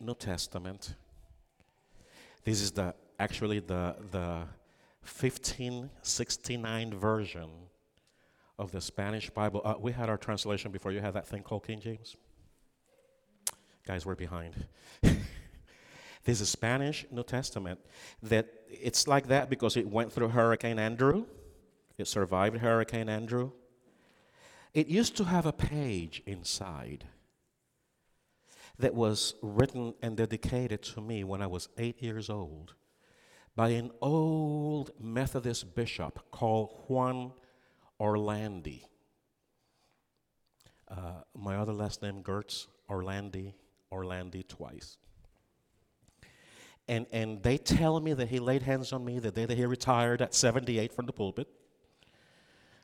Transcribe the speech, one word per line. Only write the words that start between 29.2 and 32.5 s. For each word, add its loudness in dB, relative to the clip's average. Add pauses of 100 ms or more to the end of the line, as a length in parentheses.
written 2
and -4
dedicated 0
to -10
me -6
when -4
I -2
was -6
eight -4
years -6
old -8 (840)